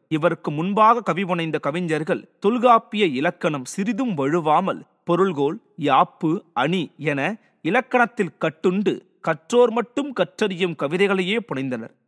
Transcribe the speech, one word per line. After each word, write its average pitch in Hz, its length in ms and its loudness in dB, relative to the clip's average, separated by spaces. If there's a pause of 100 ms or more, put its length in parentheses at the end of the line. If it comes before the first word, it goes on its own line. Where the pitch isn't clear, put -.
இவருக்கு 160 420 -2
முன்பாக 208 500 2
கவி 190 240 -4
புனைந்த 165 340 -4
கவிஞர்கள் 156 720 -4 (100)
தொல்காப்பிய 226 680 2
இலக்கணம் 151 580 -2
சிறிதும் 202 500 -4
வழுவாமல் 156 680 0 (220)
பொருள்கோள், 170 540 0 (200)
யாப்பு, 156 600 2 (120)
அணி 151 460 -2
என 147 380 -2 (260)
இலக்கணத்தில் 226 760 0
கட்டுண்டு 180 600 -2 (200)
கற்றோர் 233 500 2
மட்டும் 262 420 -4
கற்றறியும் 185 600 -2
கவிதைகளையே 190 640 0
புனைந்தனர். 131 520 -8 (180)